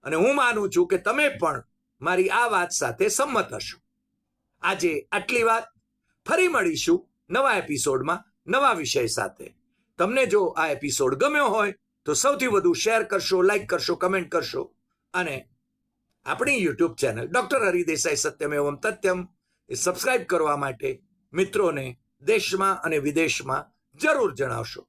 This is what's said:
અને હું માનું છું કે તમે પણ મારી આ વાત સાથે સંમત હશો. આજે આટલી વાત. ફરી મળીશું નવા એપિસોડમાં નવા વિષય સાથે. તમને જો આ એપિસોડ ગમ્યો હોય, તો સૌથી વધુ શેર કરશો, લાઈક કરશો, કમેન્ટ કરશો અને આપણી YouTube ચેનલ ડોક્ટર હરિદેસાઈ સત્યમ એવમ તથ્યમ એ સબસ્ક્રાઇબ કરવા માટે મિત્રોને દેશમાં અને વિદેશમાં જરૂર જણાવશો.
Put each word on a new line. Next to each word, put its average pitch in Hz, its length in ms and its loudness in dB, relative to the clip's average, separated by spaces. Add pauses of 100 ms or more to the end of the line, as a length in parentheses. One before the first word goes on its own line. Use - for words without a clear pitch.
અને 151 100 -4
હું 233 200 4
માનું 226 380 0
છું 175 140 4
કે 190 100 0
તમે 247 320 0
પણ 160 340 -4 (380)
મારી 180 280 2
આ 240 200 2
વાત 180 220 0
સાથે 139 380 0
સંમત 254 440 0
હશો. - 240 -12 (880)
આજે 180 300 0 (180)
આટલી 226 320 -2
વાત. 226 220 0 (600)
ફરી 359 220 2
મળીશું 240 520 2 (300)
નવા 247 280 2
એપિસોડમાં 147 680 -2 (240)
નવા 254 260 2
વિષય 139 340 -2
સાથે. - 400 -6 (520)
તમને 240 280 2
જો 202 140 4 (160)
આ 160 100 0
એપિસોડ 135 480 0
ગમ્યો 285 340 2
હોય, 208 280 0 (280)
તો 151 80 -2
સૌથી 262 340 2
વધુ 185 260 4
શેર 220 320 2
કરશો, 190 360 0
લાઈક 196 280 2
કરશો, 175 260 0
કમેન્ટ 185 340 -2
કરશો 160 340 -4 (500)
અને 165 240 -4 (880)
આપણી 240 400 0
YouTube 165 300 0
ચેનલ 117 320 -2
ડોક્ટર 247 400 0
હરિદેસાઈ 165 480 0
સત્યમ 147 380 -4
એવમ 143 240 0
તથ્યમ 190 420 -2 (500)
એ 127 60 -8
સબસ્ક્રાઇબ 180 500 0
કરવા 156 320 2
માટે 139 320 -4 (440)
મિત્રોને 175 520 0 (340)
દેશમાં 190 640 0
અને 160 160 0
વિદેશમાં 143 680 -2 (300)
જરૂર 277 340 2
જણાવશો. 117 560 -6